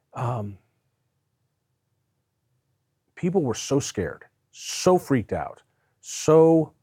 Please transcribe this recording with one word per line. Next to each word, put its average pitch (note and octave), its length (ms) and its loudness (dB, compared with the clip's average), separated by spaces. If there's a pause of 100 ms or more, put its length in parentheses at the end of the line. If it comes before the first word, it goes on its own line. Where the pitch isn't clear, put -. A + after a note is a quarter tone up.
(160)
um, A#2 420 -6 (2500)
people F3+ 260 -2
were B2 140 -2
so - 240 -2
scared, - 460 -8 (260)
so - 460 0
freaked C3+ 360 -2
out, D2+ 280 -10 (400)
so D#3+ 800 4